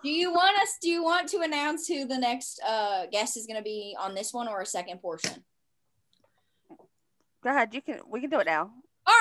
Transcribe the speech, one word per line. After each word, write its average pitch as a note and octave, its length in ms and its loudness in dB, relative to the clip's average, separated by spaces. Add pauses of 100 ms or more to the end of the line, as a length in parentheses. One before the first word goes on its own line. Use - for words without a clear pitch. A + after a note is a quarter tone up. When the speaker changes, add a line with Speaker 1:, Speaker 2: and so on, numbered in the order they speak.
Speaker 1:
Do C#4+ 60 -2
you E4+ 240 0
want G4 240 6
us, G4 240 2
do E4+ 80 2
you E4+ 120 0
want F4 280 2
to G4 100 -2
announce D4+ 480 -2
who C#4+ 160 -2
the B3+ 140 -4
next, B3+ 440 -2
uh, G#3 480 0
guest G#3+ 280 -2
is A3 80 -12
gonna A3 160 -8
be G#3 360 -8
on F#3+ 160 -6
this G3+ 200 -8
one A#3+ 140 -4
or G3+ 120 -4
a F#3 60 -6
second F3+ 340 -6
portion? - 420 -8 (2000)
Speaker 2:
Go A#3+ 80 -2
ahead, A#3 240 2
you C#4 60 -6
can, - 200 -8 (100)
we A#3 100 -6
can C#4 80 -6
do D4 120 2
it - 60 2
now. E3 240 0 (360)
Speaker 1:
All G#4+ 140 8